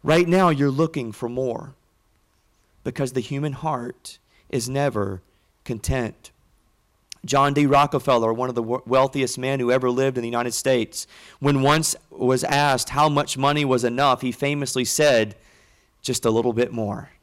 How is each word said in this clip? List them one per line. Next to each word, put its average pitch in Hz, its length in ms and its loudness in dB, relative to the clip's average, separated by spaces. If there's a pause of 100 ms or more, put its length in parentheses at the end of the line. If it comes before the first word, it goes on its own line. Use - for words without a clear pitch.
Right 165 240 4
now, 180 220 4
you're 143 220 2
looking 135 420 -2
for 120 160 -8
more 127 460 -6 (1080)
because 127 280 -4
the 131 80 -2
human 139 320 -6
heart 127 680 -8 (300)
is 123 220 -4
never 107 500 -2 (440)
content. 120 640 -6 (960)
John 139 280 2
D. 143 140 2
Rockefeller, 135 640 2
one 123 160 -2
of 123 60 -6
the 117 80 -2
w-, 120 240 -4
wealthiest 131 500 0
men 131 220 -4
who 123 140 0
ever 127 180 2
lived 131 260 0
in 120 60 -4
the 117 60 -6
United 120 260 -4
States, - 540 -2 (320)
when 139 200 2
once 151 360 2 (120)
was 127 360 0
asked 143 460 0
how 147 180 2
much 143 280 0
money 143 280 2
was 127 180 2
enough, 123 380 2
he 127 100 -4
famously 139 540 -2
said, 113 500 2 (640)
"Just - 240 -4
a 117 60 4
little 117 220 2
bit 120 200 0
more." 104 380 -6 (120)